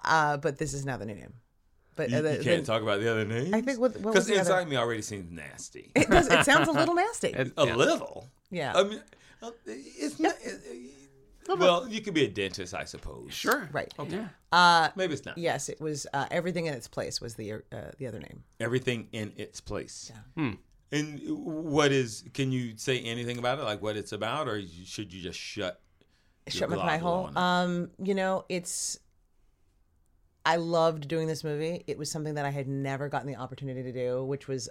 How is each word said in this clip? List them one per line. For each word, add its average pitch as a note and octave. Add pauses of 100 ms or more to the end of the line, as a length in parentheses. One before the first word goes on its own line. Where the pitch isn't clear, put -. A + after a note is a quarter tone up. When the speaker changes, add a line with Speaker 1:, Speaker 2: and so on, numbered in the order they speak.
Speaker 1:
uh, D3
but C#3+
this C#3+
is C#3
now C3
the G2+
new G#2+
name. - (640)
But, D3
Speaker 2:
You, B2
Speaker 1:
uh, D3+
the, D3+
Speaker 2:
you -
can't A#2+
Speaker 1:
the -
Speaker 2:
talk A2
about G#2
the A2+
other A2
names? B2
Speaker 1:
I A3
think B3
what, A#3+
what -
was G#3+
Speaker 2:
'Cause F#3
Speaker 1:
the G#3+
other G3
Speaker 2:
Inside F3+
Me C#3+
already A#2
seems F#2+
nasty. C#2+
Speaker 1:
It -
does. E4+
It -
sounds D4
a D#4+
little E4+
Speaker 3:
<laughs> F4
Speaker 1:
nasty. A4+
Speaker 3:
It, B2+
Speaker 2:
A D3
Speaker 3:
yeah. F2
Speaker 2:
little. - (220)
Speaker 1:
Yeah. D3
Speaker 2:
I F#3
mean, G#3 (400)
uh, A#3 (140)
it's -
Speaker 1:
Yeah. D#4
Speaker 2:
not, F4 (100)
uh, - (1000)
Speaker 1:
Little F4+
Speaker 2:
well, C4
Speaker 1:
bit. A#3
Speaker 2:
you A3
could G3
be D3
a -
dentist, F#2+
I D2
suppose. C2+
Speaker 3:
Sure. F#3+
Speaker 1:
Right. -
Speaker 2:
Okay. D3+
Speaker 3:
Yeah. G#3 (220)
Speaker 1:
Uh, E3+
Speaker 2:
Maybe F#3
it's -
not. -
Speaker 1:
yes, C#3+
it -
was, D3+
uh, C#3
Everything E3+
in D3+
Its A2+
Place -
was A#2
the, G#2+
uh, G#2 (400)
the C3
other A2
name. - (160)
Speaker 2:
Everything A#2
in A2
Its -
Place. -
Speaker 1:
Yeah. A2 (220)
Speaker 3:
Hmm. A2 (360)
Speaker 2:
And D3+ (260)
what D#3
is, B2 (100)
can C3+
you B2
say B2+
anything A#2+
about B2
it? D3
Like G#2
what G#2
it's G2+
about, A2+
or G#2+
you, F2+
should G2+
you F#2
just E2+
shut - (680)
your -
Speaker 1:
Shut -
my -
pie F3
Speaker 2:
glottal E3
Speaker 1:
hole. F3
Speaker 2:
on -
it? -
Speaker 1:
Um, F3+ (140)
you G3
know, F#3+
it's, - (1500)
I E3
loved E3
doing D#3+
this D#3+
movie. D#3
It D3+
was D3
something D3+
that C#3+
I C#3+
had C#3
never C#3
gotten C#3
the C#3
opportunity B2+
to B2+
do, B2
which C#3
was, C3+